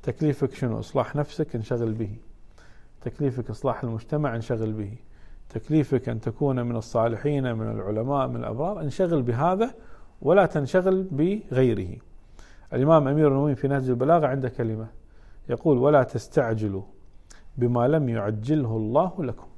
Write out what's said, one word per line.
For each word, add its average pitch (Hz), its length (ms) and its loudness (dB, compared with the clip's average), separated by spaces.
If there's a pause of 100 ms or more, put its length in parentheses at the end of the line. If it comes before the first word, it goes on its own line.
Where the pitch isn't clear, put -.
تكليفك 139 520 0
شنو؟ 113 240 -2
إصلاح 120 380 -2
نفسك، - 400 -4
انشغل 117 360 -2
به. 110 240 -6 (840)
تكليفك 123 500 -4
إصلاح 117 340 -4
المجتمع، 117 520 -2
انشغل 110 360 -2
به. 104 240 -6 (520)
تكليفك 139 600 0
أن 113 120 -4
تكون 123 460 0
من 117 100 -2
الصالحين، 117 760 0
من 110 180 -4
العلماء، 113 580 -2
من 120 80 -6
الأبرار، 127 440 -4
انشغل 160 420 0
بهذا 175 520 0 (480)
ولا 180 240 6
تنشغل 185 560 2
بغيره. 131 920 0 (760)
الإمام 143 360 6
أمير 147 200 4
المؤمنين 139 260 4
في 135 140 -2
نهج 135 200 0
البلاغة 143 380 4
عنده 127 220 -2
كلمة 113 380 -4 (600)
يقول: 127 300 2
"ولا 139 240 6
تستعجلوا 107 800 -2 (760)
بما 120 300 2
لم 147 200 2
يعجله 113 680 0
الله 131 420 0
لكم". 127 280 -6 (120)